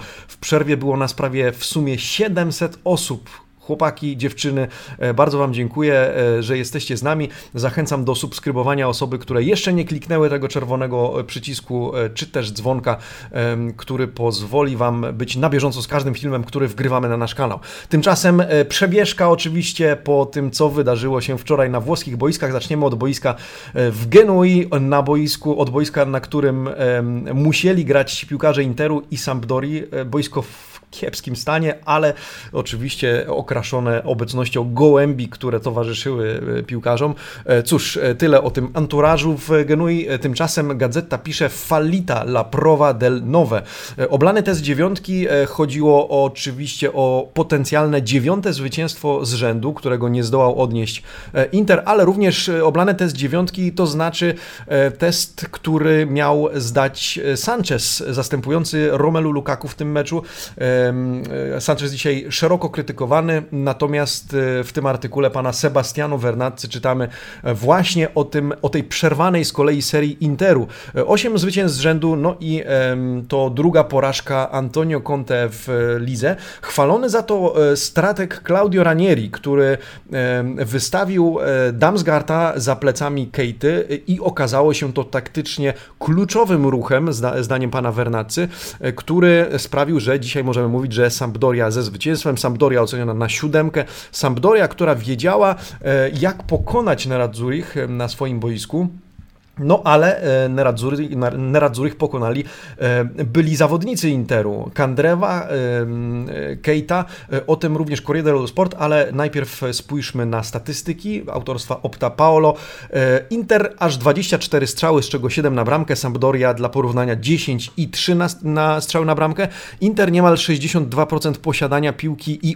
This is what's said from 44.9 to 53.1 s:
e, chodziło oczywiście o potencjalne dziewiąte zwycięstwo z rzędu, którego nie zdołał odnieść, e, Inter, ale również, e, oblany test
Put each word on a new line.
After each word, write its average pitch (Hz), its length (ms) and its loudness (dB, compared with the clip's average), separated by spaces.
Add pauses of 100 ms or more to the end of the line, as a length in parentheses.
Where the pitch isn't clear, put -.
e, 143 160 4
chodziło 143 800 2
oczywiście 135 720 -4
o 131 400 0
potencjalne 151 720 2
dziewiąte 156 500 0
zwycięstwo 139 720 -4
z 117 80 -2
rzędu, 117 400 -2
którego 120 360 -2
nie 120 140 2
zdołał 123 380 2
odnieść, 113 420 -2 (300)
e, 135 120 2
Inter, 190 400 2
ale 202 200 4
również, 190 440 2
e, 165 160 2
oblany 180 300 4
test 175 200 -2